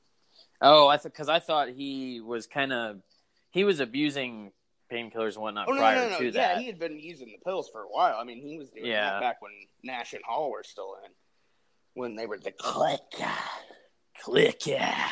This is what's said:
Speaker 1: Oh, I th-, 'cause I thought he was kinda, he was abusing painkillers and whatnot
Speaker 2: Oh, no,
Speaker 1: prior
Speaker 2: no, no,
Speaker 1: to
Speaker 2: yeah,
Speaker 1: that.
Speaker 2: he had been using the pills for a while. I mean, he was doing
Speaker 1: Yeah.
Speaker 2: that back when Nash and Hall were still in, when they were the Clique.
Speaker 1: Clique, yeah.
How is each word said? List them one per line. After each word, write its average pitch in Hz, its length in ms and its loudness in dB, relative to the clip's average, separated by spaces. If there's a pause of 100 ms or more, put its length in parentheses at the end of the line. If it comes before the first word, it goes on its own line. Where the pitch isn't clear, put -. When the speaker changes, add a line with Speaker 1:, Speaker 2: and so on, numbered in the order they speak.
(600)
Speaker 1:
Oh, 143 260 10
I 143 120 6
th-, 147 160 -14
'cause 151 160 -4
I 165 80 4
thought 151 320 0
he 131 500 -8
was 113 260 -6
kinda, 120 540 -2 (500)
he 190 140 2
was 185 160 4
abusing 127 720 -2 (400)
painkillers 113 420 -4
and 107 80 -10
whatnot 104 260 -4
Speaker 2:
Oh, 254 40 2
no, 269 80 0
Speaker 1:
prior 110 160 8
Speaker 2:
no, 247 140 2
no, 185 80 -2
Speaker 1:
to 127 80 0
Speaker 2:
yeah, 117 60 -2
Speaker 1:
that. - 260 2
Speaker 2:
he 254 80 -6
had 196 120 -10
been 156 220 -6
using 151 320 -14
the 101 100 -20
pills 180 280 -4
for 110 120 -14
a 98 60 -14
while. 135 300 2
I 117 60 -4
mean, 120 180 -12
he 147 160 -12
was 139 140 -16
doing 110 140 -12
Speaker 1:
Yeah. 104 260 2
Speaker 2:
that 101 80 -2
back 113 220 -2
when 101 100 -16 (300)
Nash 120 300 -8
and 101 120 -10
Hall 135 260 -2
were 107 140 -8
still 98 400 -12
in, 95 60 -20 (840)
when 120 220 -6
they 113 100 -6
were 104 120 -8
the 101 140 -8
Clique. - 680 -2 (1000)
Speaker 1:
Clique, - 440 2
yeah. 135 440 0